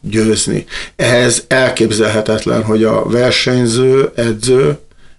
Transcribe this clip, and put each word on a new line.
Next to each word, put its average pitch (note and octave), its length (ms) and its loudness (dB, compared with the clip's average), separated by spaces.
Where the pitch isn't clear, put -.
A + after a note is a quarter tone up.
győzni. G#2+ 640 -2
Ehhez B2 520 0
elképzelhetetlen, A2 1160 0
hogy A2 200 0
a A2 240 0
versenyző, B2+ 1040 0
edzőnek B2 640 0